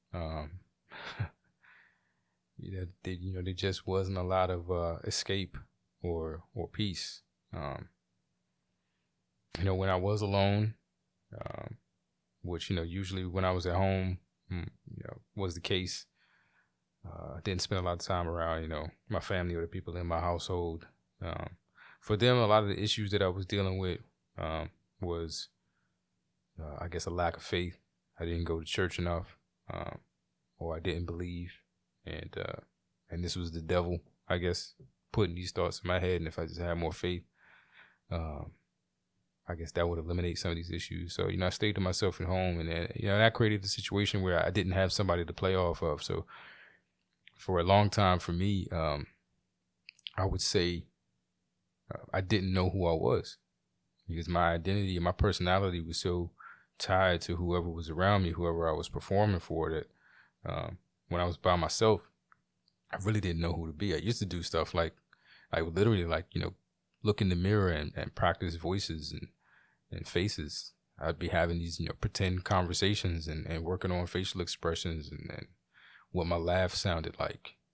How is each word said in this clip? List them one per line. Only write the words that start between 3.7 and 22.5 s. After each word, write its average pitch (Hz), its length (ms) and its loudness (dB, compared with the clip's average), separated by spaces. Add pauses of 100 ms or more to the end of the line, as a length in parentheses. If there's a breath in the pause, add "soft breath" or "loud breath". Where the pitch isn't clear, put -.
wasn't 95 320 0
a 90 60 -2
lot 92 260 4
of, 87 220 -2
uh, 85 320 0
escape 98 540 -2 (440)
or, 82 420 -4 (120)
or 85 120 -6
peace. - 540 -6 (320)
Um, 71 360 -8 (1700)
you 92 60 0
know, 95 100 2
when 95 140 2
I 92 60 4
was 101 260 2
alone, 101 540 4 (580)
um, - 440 -10 (640)
which, 85 280 -6
you 98 60 0
know, 85 80 0
usually 92 420 -4
when 92 200 0
I 92 60 4
was 90 140 0
at 87 100 2
home, 95 440 2 (320)
mm, 85 160 -4 (280)
you - 80 -12
know, - 160 -12 (160)
was 95 180 -2
the 80 80 -8
case, 92 440 -2 (1000 soft breath)
uh, 82 320 -10
I - 60 -10
didn't 92 180 -2
spend 95 180 0
a 90 40 -2
lot 87 100 2
of 85 60 -4
time 87 280 -2
around, 82 340 -2
you 80 60 -6
know, 80 200 -4 (220)
my 95 100 0
family 87 360 -2
or 82 60 -2
the 82 60 -4
people 87 300 -8
in 87 100 -4
my 82 120 0
household. 85 680 -2 (340)
Um, - 360 -8 (420 loud breath)
for 107 180 0
them, 123 200 6
a 113 100 6
lot 107 160 8